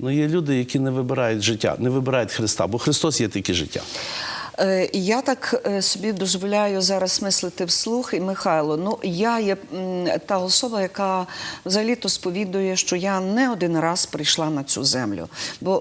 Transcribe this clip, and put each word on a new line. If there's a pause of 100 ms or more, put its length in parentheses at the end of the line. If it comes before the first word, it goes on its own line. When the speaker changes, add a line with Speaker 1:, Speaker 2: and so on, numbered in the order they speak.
Speaker 1:
але
є
люди,
які
не
вибирають
життя,
не
вибирають
Христа,
бо
Христос
є
тільки
життя. (800)
Speaker 2:
Е,
я
так,
е,
собі
дозволяю
зараз
мислити
вслух.
І,
Михайло,
ну,
я
є, (200)
м, (200)
та
особа,
яка (400)
взагалі-то
сповідує,
що
я
не
один
раз
прийшла
на
цю
землю. (320)
Бо